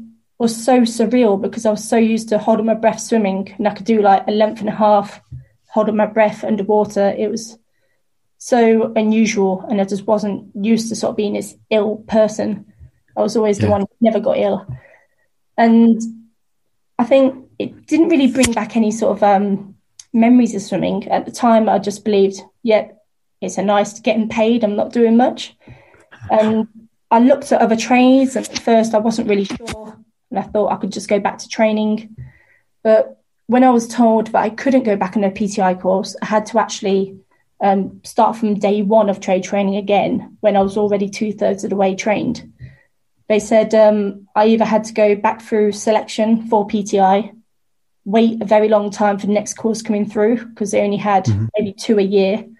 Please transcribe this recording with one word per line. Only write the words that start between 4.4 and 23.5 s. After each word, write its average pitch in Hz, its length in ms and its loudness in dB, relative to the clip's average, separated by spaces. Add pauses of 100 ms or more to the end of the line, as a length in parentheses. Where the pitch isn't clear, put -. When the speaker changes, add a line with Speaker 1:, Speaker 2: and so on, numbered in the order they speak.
Speaker 1:
and 208 80 -6
a - 60 -4
half 208 460 0 (460)
holding 214 280 -2
my 208 120 2
breath 214 360 0
underwater. 208 720 0
It 214 140 -4
was - 280 -10 (800)
so 226 560 2
unusual, 208 760 0
and 208 100 0
I 196 40 2
just 196 240 -6
wasn't 208 480 -2
used 220 340 0
to - 60 -8
sort - 160 -4
of - 60 -10
being 208 160 -2
this 202 220 -8 (140)
ill 214 280 0 (100)
person. - 580 0 (500)
I 214 60 -2
was 214 160 -2
always 208 220 2
the 208 80 0
Speaker 2:
Yeah. 208 60 4
Speaker 1:
one 202 80 2
who 196 60 -4 (140)
never 226 180 2
got - 180 0
ill. 202 280 -2 (920)
And 226 440 4 (960)
I 240 60 0
think 269 320 2 (240)
it - 260 -12
didn't 311 240 2
really 277 180 4
bring 247 260 0
back 214 220 -6
any 220 160 0
sort 208 260 -2
of, 214 60 -4
um, 202 520 0 (360)
memories 233 440 4
of 196 60 -6
swimming. 190 480 -4
At - 160 -2
the 220 60 -12
time, 226 380 2
I 196 80 2
just 202 260 -6
believed, 196 380 0 (220)
"Yep, 214 340 0 (440)
it's 185 160 -10